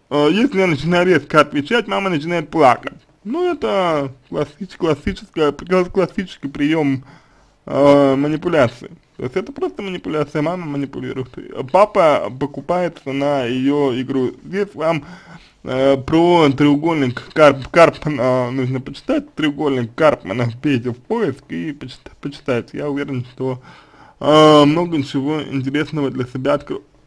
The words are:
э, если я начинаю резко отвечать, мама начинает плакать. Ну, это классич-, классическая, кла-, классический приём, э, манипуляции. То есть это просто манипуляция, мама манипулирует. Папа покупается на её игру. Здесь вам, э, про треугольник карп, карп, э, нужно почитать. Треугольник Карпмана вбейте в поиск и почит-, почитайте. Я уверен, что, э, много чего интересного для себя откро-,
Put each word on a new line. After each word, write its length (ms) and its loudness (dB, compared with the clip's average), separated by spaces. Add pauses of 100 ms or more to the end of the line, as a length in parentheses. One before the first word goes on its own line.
(100)
э, 200 2
если 300 0
я 80 4
начинаю 380 0
резко 340 2
отвечать, 480 0
мама 220 -2
начинает 400 -4
плакать. 500 2 (240)
Ну, 280 -2
это 600 -2 (160)
классич-, 480 -8
классическая, 720 -2
кла-, 400 -2
классический 580 -6
приём, 560 -2 (600)
э, 480 6
манипуляции. 760 0 (260)
То 60 -8
есть 120 -6
это 160 -6
просто 300 -8
манипуляция, 600 -4
мама 220 -4
манипулирует. 640 -8 (440)
Папа 680 2
покупается 720 -6
на 320 -2
её 560 0
игру. 300 -2 (140)
Здесь 300 -4
вам, 300 -2 (600)
э, 320 2
про 540 4
треугольник 680 0 (140)
карп, 340 4
карп, 280 4 (100)
э, 440 0
нужно 300 -2
почитать. 540 -6
Треугольник 640 -2
Карпмана 480 0
вбейте 460 -2
в 80 -10
поиск 500 -4
и 240 -8
почит-, 480 -18
почитайте. 580 -6
Я 100 -6
уверен, 460 -6
что, 260 -6 (600)
э, 440 6
много 380 0
чего 400 -4
интересного 680 -4
для 140 -6
себя 300 -2
откро-, 300 -8 (220)